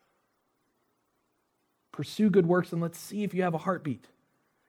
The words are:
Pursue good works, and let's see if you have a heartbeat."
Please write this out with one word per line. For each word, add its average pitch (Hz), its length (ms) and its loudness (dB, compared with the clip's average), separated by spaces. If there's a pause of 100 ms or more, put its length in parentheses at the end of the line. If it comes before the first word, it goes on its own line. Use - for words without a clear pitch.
(1900)
Pursue 214 360 0
good 185 160 6
works, 175 300 2
and 170 80 -2
let's 170 160 -6
see 208 260 -6
if 190 80 -4
you 180 100 -2
have 175 120 0
a 160 40 -4
heartbeat." 156 480 -4 (640)